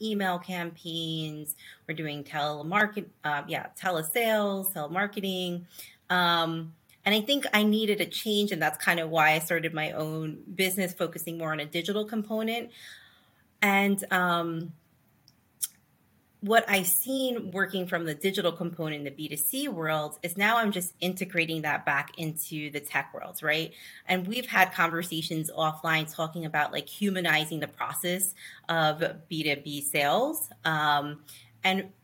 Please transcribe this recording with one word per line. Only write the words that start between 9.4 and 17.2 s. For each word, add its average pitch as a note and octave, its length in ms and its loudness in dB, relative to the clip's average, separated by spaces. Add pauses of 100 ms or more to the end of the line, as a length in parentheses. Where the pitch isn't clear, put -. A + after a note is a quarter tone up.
my D#3 200 -4
own D#3 500 -4 (120)
business, F#3 380 0
focusing E3 460 -4
more D#3+ 140 -2
on D#3 80 -2
a D3 60 -4
digital F3+ 380 -2
component. A3 680 -4 (920)
And, G3 500 4
um, E3+ 640 2 (1700)
what A3 280 4
I've F#3+ 180 4
seen B3+ 640 0